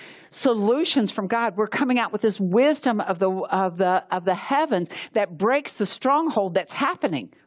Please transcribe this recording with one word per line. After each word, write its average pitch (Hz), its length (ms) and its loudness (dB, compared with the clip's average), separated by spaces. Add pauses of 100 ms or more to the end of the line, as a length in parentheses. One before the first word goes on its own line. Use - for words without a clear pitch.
(320)
solutions 233 800 2
from 196 180 -6
God. 226 300 -2
We're 208 100 0
coming 247 320 0
out 220 120 -2
with 214 100 -4
this 220 180 0
wisdom 226 600 2
of 185 180 -4
the, 190 100 2
of 190 480 -2
the, 180 340 2
of 180 120 -4
the 180 120 2
heavens 269 520 0 (260)
that 185 240 0
breaks 254 360 0
the 208 120 -4
stronghold 254 680 0
that's 175 200 -2
happening, 190 560 -2 (180)